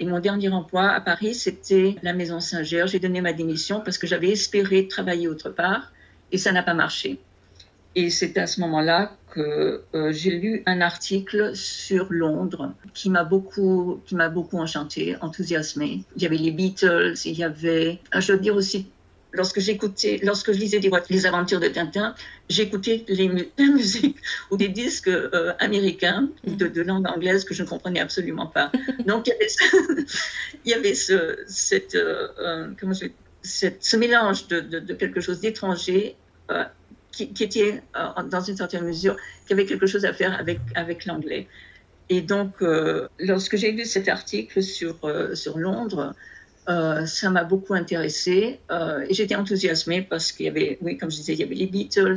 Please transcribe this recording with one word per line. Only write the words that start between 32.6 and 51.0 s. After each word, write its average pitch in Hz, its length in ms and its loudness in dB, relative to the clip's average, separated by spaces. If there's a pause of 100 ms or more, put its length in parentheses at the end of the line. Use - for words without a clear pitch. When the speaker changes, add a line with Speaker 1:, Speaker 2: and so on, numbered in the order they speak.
Speaker 1:
comment 190 140 -2
je 190 140 -4
vais, - 60 -12 (300)
cette, 190 420 -2
ce - 120 4
mélange 226 520 4
de, 170 120 0
de, 165 200 -6
de - 140 -8
quelque 139 260 -2
chose 175 200 -4
d'étranger, 196 760 0 (340)
euh, - 140 -2 (480)
qui, - 200 -8
qui 220 120 -2
était, 208 380 2 (140)
euh, 170 280 -4
dans 180 160 -2
une 190 160 -4
certaine 175 280 -4
mesure, 175 320 0 (300)
qui - 60 2
avait 196 120 4
quelque 190 220 0
chose 196 180 2
à 180 80 2
faire 185 260 0
avec, 170 200 -4 (160)
avec 170 320 -6
l'anglais. 156 400 -6 (640)
Et 180 120 2
donc, 190 420 -2
euh, 160 440 2 (140)
lorsque 190 360 2
j'ai 214 160 2
lu 226 120 -4
cet 190 240 -2
article 208 540 -2
sur, 170 420 -6
euh, 151 320 -4
sur - 220 -6
Londres, 190 560 -4 (540)
euh, 160 380 0
ça 190 240 -2
m'a 180 120 4
beaucoup 190 320 0
intéressée, 180 880 0 (100)
euh, 160 380 -2
et 190 60 2
j'étais 202 200 0
enthousiasmée 185 680 0
parce 165 280 -4
qu'il 156 160 -4
y - 20 0
avait, 151 340 -2
oui, 170 160 -4
comme 160 120 -6